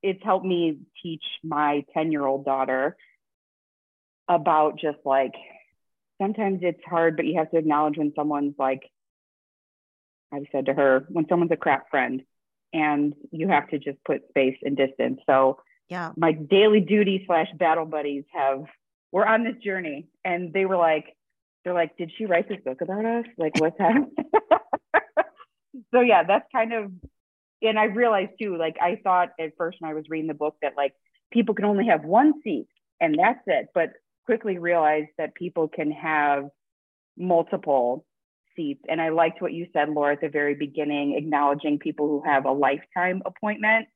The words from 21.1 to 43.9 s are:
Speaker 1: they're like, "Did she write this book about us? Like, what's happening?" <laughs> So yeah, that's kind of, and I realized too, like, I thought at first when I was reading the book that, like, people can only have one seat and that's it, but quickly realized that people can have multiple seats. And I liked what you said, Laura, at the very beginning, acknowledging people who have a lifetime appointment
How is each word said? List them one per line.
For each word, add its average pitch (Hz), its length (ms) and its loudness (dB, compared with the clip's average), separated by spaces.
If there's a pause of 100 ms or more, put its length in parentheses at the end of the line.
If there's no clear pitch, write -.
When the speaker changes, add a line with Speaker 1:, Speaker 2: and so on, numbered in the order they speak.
Speaker 1:
they're 180 100 -6
like, 170 240 -2
"Did 165 200 -8
she 220 80 -6
write 175 240 0
this 190 140 -8
book 131 180 -6
about 190 240 -4
us? 233 200 -2 (120)
Like, 160 180 -4
what's 160 240 0
happening?" 226 380 2
<laughs> - 80 -4 (1700)
So 247 80 6
yeah, 214 220 6
that's 196 300 2
kind 226 200 0
of, 208 180 -6 (680)
and 220 160 2
I 214 80 4
realized 214 460 2 (100)
too, 196 160 -4
like, 160 240 -2
I 185 220 0
thought 180 260 2 (100)
at 160 180 -8
first 170 220 -6
when 160 120 -8
I - 20 -8
was 151 160 -8
reading 160 180 -4
the 156 60 -4
book 151 280 -4
that, 147 160 -4
like, 139 160 -2 (380)
people 220 220 2
can 196 120 0
only 208 220 2
have 156 180 2
one 247 280 6 (100)
seat 156 240 -6 (340)
and 156 180 2
that's 226 260 2
it, 147 280 0
but 165 160 0 (360)
quickly 220 320 -2
realized 156 600 2
that 151 180 -6
people 170 320 -4
can 151 240 -4
have 147 540 0 (720)
multiple 160 880 0 (500)
seats. 143 320 -6
And 160 140 -4
I 160 80 -2
liked 165 320 0
what 175 120 -4
you 170 200 -10
said, 147 160 0
Laura, 147 240 0
at 143 80 -4
the 156 80 -4
very 147 260 0
beginning, 143 640 -4
acknowledging 147 600 0
people 147 300 -4
who 147 180 -2
have 143 200 2
a 135 60 0
lifetime 143 760 -2
appointment 214 720 -2